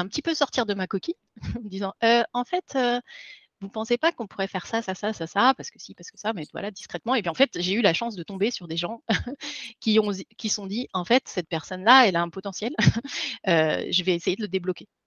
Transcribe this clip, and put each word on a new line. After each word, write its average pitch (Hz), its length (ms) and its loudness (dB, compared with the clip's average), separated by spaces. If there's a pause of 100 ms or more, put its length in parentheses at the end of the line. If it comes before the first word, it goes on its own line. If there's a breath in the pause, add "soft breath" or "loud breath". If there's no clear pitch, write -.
un 180 80 0
petit - 140 -6
peu 330 120 0
sortir 254 320 0
de 202 80 0
ma 190 140 -2
coquille 254 280 -4 (200)
<laughs> - 220 -6
en 240 40 -10
me 214 60 -8
disant : « 190 260 -4 (100)
Heu, 233 280 6
en 240 120 -2
fait, 359 200 -2 (120)
heu, 240 240 2 (600 loud breath)
vous 196 80 -8
pensez 220 300 -2
pas 330 140 2
qu'on 214 140 -8
pourrait 190 220 -4
faire - 180 -6
ça, 226 160 -2
ça, 185 120 -4
ça, 208 180 -4
ça, 165 160 -6
ça, 247 280 4
parce - 140 -12
que - 80 -20
si, - 160 -16
parce - 160 -18
que - 80 -20
ça, 220 140 -4
mais 170 200 -6
voilà, 208 200 -6
discrètement. » - 440 -4
Et 208 60 0
puis, 175 80 -2
en 160 40 -4
fait, 269 160 4 (100)
j'ai 180 140 -2
eu 233 80 0
la 170 120 4
chance 233 220 -4
de 175 80 -6
tomber 196 260 -2
sur 180 180 -10
des 165 80 -4
gens 180 320 -6
<laughs> - 720 -4
qui 214 200 4
ont 208 120 0
zi-, 190 140 -8 (100)
qui 220 120 -6
se - 80 -2
sont 202 100 -8
dit : « 214 260 -4
En 180 120 -2
fait, 247 240 2
cette 175 200 -6
personne-là, 196 600 6
elle 175 80 2
a 170 60 2
un 170 80 -2
potentiel. 202 480 -6
<laughs> - 680 0
Heu, 160 440 4
je 180 120 0
vais 180 100 2
essayer 175 220 0
de 226 60 -4
le 202 60 -4
débloquer. » 180 400 -4 (180)